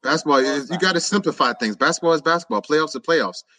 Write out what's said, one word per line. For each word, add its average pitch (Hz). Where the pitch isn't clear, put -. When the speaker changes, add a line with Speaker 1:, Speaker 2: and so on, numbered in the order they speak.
Speaker 1:
Basketball 143
Speaker 2:
No, 135
Speaker 1:
is, 143
Speaker 2:
it's 127
Speaker 1:
you 175
Speaker 2:
not. 185
Speaker 1:
gotta 185
simplify 160
things. 107
Basketball 165
is 151
basketball. 175
Playoffs 151
are 120
playoffs. 127